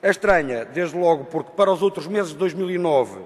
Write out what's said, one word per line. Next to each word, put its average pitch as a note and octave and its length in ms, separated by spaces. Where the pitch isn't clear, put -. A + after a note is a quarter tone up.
É G3 80
estranha, D#3 560
desde D#3 320
logo, E3 280
porque D3+ 300
para G3 160
os F3 120
outros F#3+ 240
meses G3 240
de D3 80
dois F3 160
mil F#3 160
e F3+ 80
nove B2+ 460